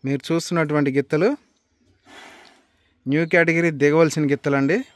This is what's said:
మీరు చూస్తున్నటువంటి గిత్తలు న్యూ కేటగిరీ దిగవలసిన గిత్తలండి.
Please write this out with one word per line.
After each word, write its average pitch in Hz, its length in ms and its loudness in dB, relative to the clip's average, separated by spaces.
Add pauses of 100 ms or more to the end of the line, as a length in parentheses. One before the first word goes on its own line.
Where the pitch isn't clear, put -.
మీరు 135 220 -4
చూస్తున్నటువంటి 156 680 -2
గిత్తలు 156 320 0 (1800)
న్యూ 156 100 0 (100)
కేటగిరీ 170 380 2 (120)
దిగవలసిన 151 500 2
గిత్తలండి. 139 440 0 (200)